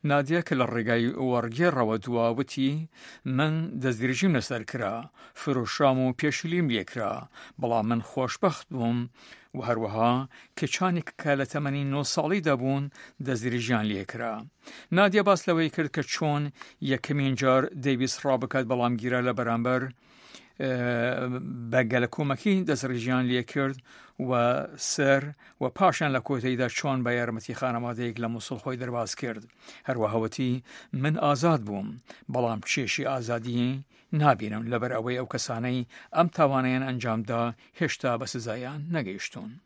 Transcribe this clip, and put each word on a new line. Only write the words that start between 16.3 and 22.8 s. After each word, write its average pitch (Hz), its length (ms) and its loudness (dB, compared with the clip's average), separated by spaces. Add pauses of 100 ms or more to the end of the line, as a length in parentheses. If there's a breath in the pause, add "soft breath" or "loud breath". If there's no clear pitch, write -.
یەکەمین 135 500 0
جار 131 220 6 (200)
دەیویست 131 420 0
ڕابکات، 131 440 2
بەڵام 123 320 2
گیرا 123 260 0
لە 123 100 2
بەرامبەر، 120 440 0 (800 loud breath)
ئە، 131 100 0 (1000)
بە 127 100 6 (100)
گەلە 123 240 4
کۆمەکی 175 520 2
دەستڕێژیان 127 640 0